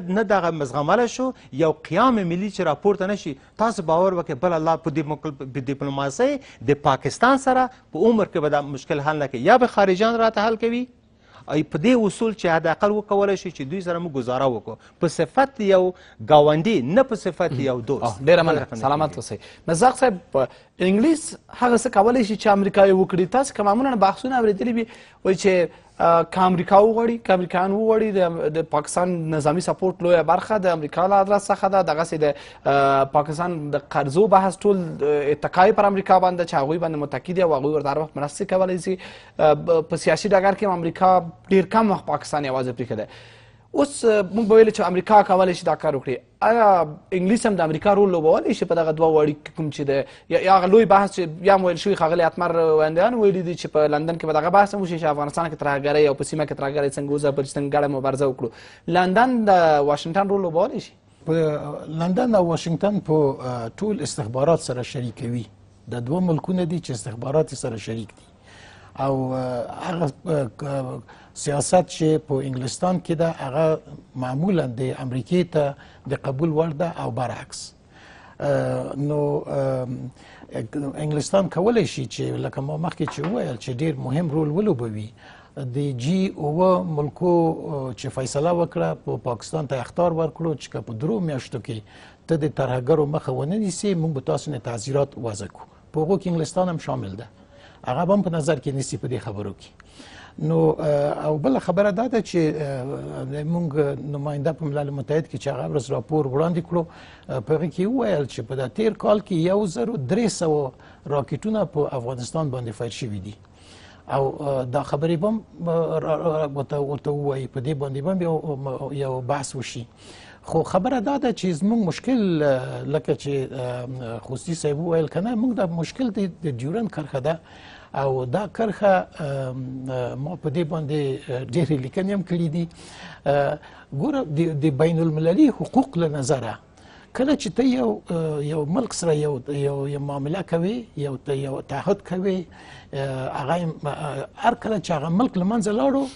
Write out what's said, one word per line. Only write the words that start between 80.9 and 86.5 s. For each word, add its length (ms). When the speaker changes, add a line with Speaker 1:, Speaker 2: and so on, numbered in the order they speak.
Speaker 3:
انګلستان 460
کولی 360
شي 200
چې 160
لکه 400
ما 280
مخکې 160
چې 220
وویل 280
چې 140
ډېر 180
مهم 320
رول 180
ولوبوي. 600
د 400
جی 400
اووه 460